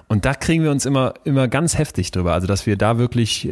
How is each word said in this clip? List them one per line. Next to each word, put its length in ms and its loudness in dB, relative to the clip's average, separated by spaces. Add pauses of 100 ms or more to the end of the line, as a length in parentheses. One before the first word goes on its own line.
Und 180 0
da 100 2
kriegen 280 0
wir 80 2
uns 140 -2
immer, 380 0
immer 240 2
ganz 300 0
heftig 340 -2
drüber, 220 0
also 120 0
dass 220 -2
wir 100 2
da 220 2
wirklich 520 -2